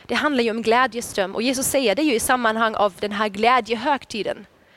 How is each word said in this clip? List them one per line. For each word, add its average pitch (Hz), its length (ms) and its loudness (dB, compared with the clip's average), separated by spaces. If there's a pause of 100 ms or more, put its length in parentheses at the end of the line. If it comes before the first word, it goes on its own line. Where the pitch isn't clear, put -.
Det 240 100 -4
handlar 254 280 0
ju 226 80 0
om 226 100 -4
glädjeström. 220 720 0
Och 220 60 -4
Jesus 254 260 0
säger 247 280 2
det 294 80 0
ju 302 100 2
i 220 60 2
sammanhang 226 560 0
av 202 240 2
den 208 120 -4
här 214 180 -2
glädjehögtiden, 226 1160 -2 (320)